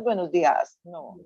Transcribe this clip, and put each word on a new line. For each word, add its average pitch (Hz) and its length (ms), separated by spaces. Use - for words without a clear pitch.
buenos 202 280
dias, 156 540
no. 160 420